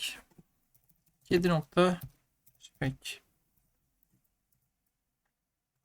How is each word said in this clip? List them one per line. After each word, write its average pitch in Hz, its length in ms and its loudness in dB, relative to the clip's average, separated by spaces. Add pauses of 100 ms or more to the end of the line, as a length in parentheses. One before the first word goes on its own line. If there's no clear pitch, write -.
(1200)
Kedi 180 240 2
nokta 175 520 2 (600)
J - 180 -20
peg. 131 180 -2 (3000)